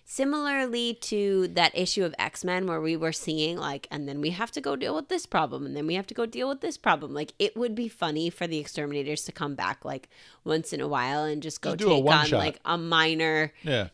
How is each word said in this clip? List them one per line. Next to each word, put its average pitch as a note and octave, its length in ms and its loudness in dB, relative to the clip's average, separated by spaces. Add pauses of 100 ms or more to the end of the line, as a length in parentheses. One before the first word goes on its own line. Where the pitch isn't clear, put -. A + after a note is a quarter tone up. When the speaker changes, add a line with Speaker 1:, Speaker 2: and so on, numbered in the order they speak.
Speaker 1:
similarly C4+ 880 0
to G3 560 2
that E3+ 240 4
issue F#3 300 0
of D#3+ 160 -2
X-Men F3+ 480 -2
where E3 140 0
we D#3+ 140 0
were D#3+ 160 0
seeing, D#3+ 460 -2
like, C#3+ 340 -4
"And D3 160 -6
then C#3+ 140 -4
we D3+ 80 0
have G3 220 -4
to D4 100 -6
go C#4 160 -2
deal C4+ 180 -2
with D4+ 140 -6
this F4+ 160 -2
problem, C#3+ 400 0
and C#3 100 -6
then D3 120 -2
we E3+ 80 0
have F#3+ 120 -4
to A3+ 60 -16
go A#3 120 -2
deal A#3+ 220 -4
with C#4 140 -4
this E4 160 -4
problem." D3+ 360 0
Like, D3+ 240 -6
it G3+ 200 0
would A#3 180 -2
be A#3 140 -4
funny D#3+ 400 -2
for F3 180 -4
the D#3+ 100 -2
Exterminators D3 680 -4
to - 80 -10
come C#3+ 220 -4
back, F#2+ 280 -4
like, C#3 240 -8 (380)
once D#3+ 260 0
in D3 80 -4
a C#3+ 80 -2
while C#3+ 380 0
and D3+ 180 -2
just D#3 180 -8
go D#3 140 -2
Speaker 2:
Just E3 40 -4
do G3+ 120 6
a D3+ 40 8
Speaker 1:
take C3+ 100 6
Speaker 2:
one D3+ 140 8
Speaker 1:
on, D3+ 80 4
Speaker 2:
shot. C#3+ 100 4
Speaker 1:
like, - 260 0
a E3+ 140 0
minor D#3+ 720 2 (120)
Speaker 2:
Yeah. B2 300 0